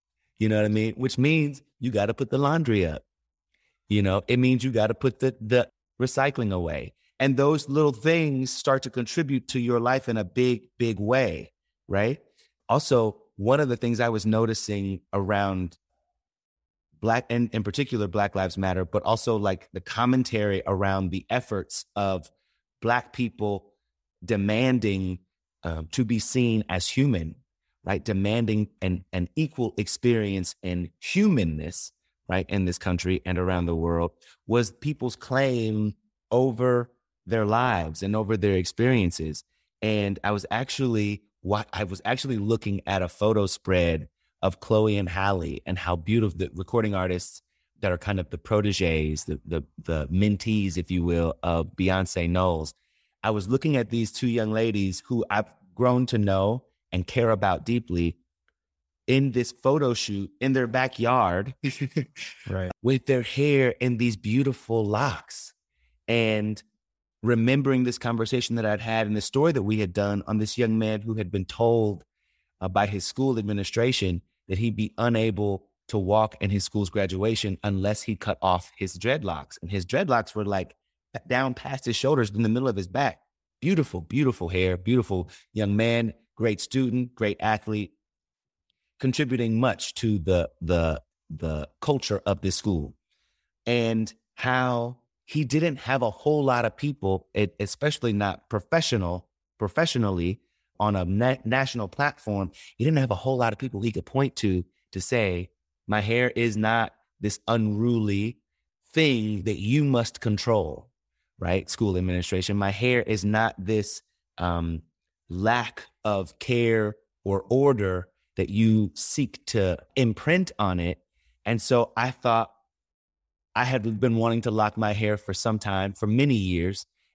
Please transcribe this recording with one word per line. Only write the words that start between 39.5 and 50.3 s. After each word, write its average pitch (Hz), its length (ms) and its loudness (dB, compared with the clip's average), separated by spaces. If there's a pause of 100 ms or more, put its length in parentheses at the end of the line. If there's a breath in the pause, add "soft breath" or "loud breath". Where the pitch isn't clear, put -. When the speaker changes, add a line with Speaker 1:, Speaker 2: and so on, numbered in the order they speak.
Speaker 1:
And 104 420 0
I 101 80 0
was 104 180 -2
actually, 110 760 -2 (200)
wa-, 104 300 -2
I 107 100 -4
was 92 220 -8
actually 127 320 -2
looking 101 500 0
at 95 140 0
a 87 80 -2
photo 107 360 2
spread 85 600 0 (340)
of 95 180 0
Chloe 110 380 4
and 95 120 -2
Halle 92 560 -2
and 90 140 -4
how 87 160 -2
beautiful 98 420 0
the 90 160 -4
recording 104 400 -2
artists 92 480 -4 (380)
that 98 120 0
are 87 60 0
kind 98 220 -2
of 90 100 -6
the 82 80 -8
proteges, 85 880 0
the, 76 200 -6
the, 80 180 -4 (200)
the 76 240 -2
mentees, 98 720 2